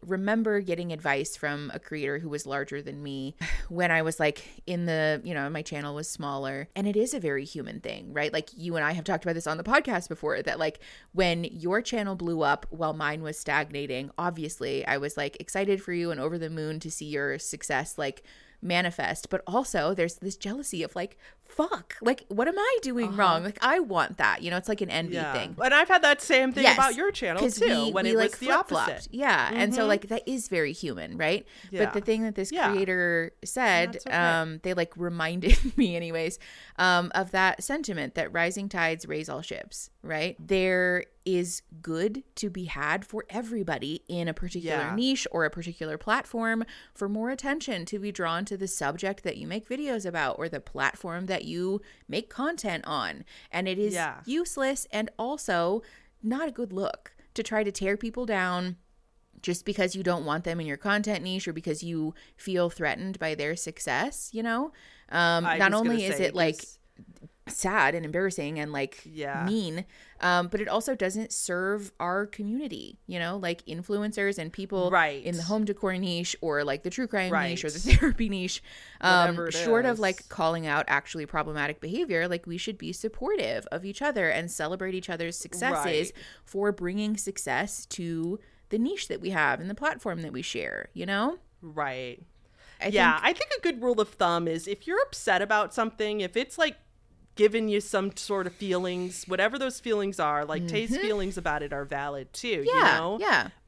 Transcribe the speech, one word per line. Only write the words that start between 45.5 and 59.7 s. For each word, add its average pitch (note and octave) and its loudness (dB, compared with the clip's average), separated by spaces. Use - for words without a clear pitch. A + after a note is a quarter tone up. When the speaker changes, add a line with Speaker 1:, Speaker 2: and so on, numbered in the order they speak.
Speaker 1:
particular E3 -8
platform A3+ -2
for G3 -4
more A3 -2
attention C4+ -4
to G#3 -6
be G3+ -6
drawn F3 -2
to G3+ -6
the F#3+ -4
subject F#3 -4
that E3+ -4
you D3 -10
make G3+ -8
videos B3+ -4
about E3 -2
or E3 -4
the D3 -8
platform E3+ -4
that F#3 -2
you F#3 -2
make - -4
content B3+ -4
on. G#2 -4
And F#3 -2
it F#3 -2
is G#3 0
Speaker 2:
Yeah. E3 -2
Speaker 1:
useless C#4 -2
and G#3+ -2
also A3 0
not C4+ 0
a B3+ -6
good A3+ -6
look - -4
to A3+ -2
try A3 0
to G3+ -2
tear G3 0
people A#3 -6
down F3+ 0
just F3 -2
because F#3+ 0